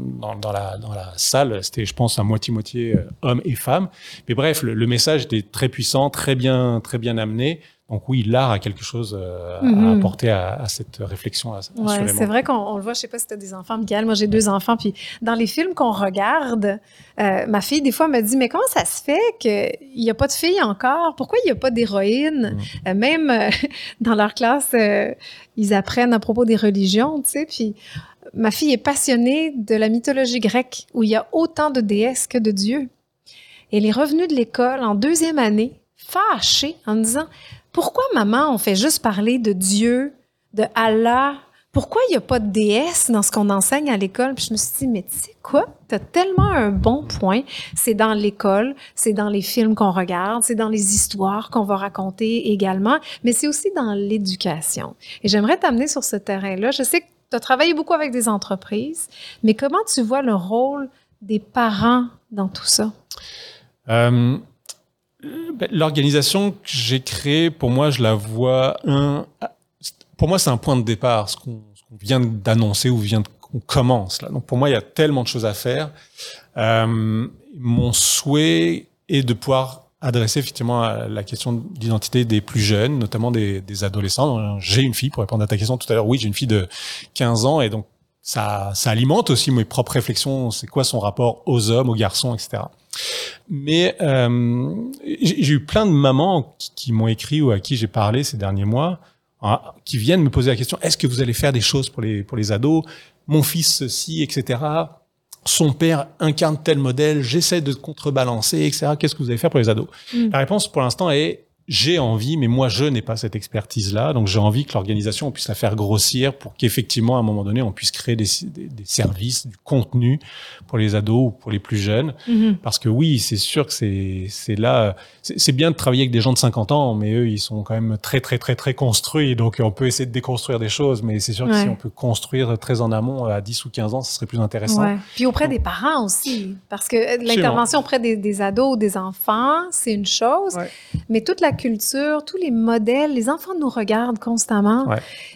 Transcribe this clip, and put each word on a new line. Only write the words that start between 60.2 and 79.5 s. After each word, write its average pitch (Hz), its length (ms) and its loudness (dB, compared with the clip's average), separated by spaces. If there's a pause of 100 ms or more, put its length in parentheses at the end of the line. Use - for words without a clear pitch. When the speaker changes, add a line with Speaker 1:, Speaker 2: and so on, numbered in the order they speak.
Speaker 2:
le 233 100 2
rôle 254 560 0 (320)
des 214 160 -2
parents 233 680 2 (260)
dans 196 160 -4
tout - 180 -8
ça ? 214 260 0 (1000)
Speaker 1:
Euh, 120 480 4 (1160)
ben, 214 160 -6
l'organisation 151 800 2
que - 140 -12
j'ai 127 360 -2
créée, 156 480 0
pour 139 200 -2
moi, 139 200 2
je 127 140 0
la 110 100 4
vois, 123 720 0
un, 143 400 0 (920)
pour 160 100 2
moi, 180 120 2
c'est 151 100 2
un 120 80 2
point 139 180 0
de 120 80 2
départ, 110 460 0
ce - 80 -8
qu'on, 113 240 -12 (120)
ce - 160 -20
qu'on 113 100 -20
vient 127 200 2
d'annoncer 113 720 2
ou 123 80 4
vient 107 240 2
de, 98 60 -2 (140)
qu'on - 180 -8
commence 120 640 0
là. - 80 -12
Donc, - 160 -6
pour 127 120 -2
moi, 143 120 4
il 135 40 4
y - 20 2
a 104 60 0
tellement 147 420 2
de 113 40 -6
choses 117 180 -4
à 104 80 0
faire. 135 360 -4 (680)
Euh, 113 680 2 (300)
mon 120 360 0
souhait 165 920 2 (220)
est 139 140 2
de 123 100 2
pouvoir 131 520 -2 (160)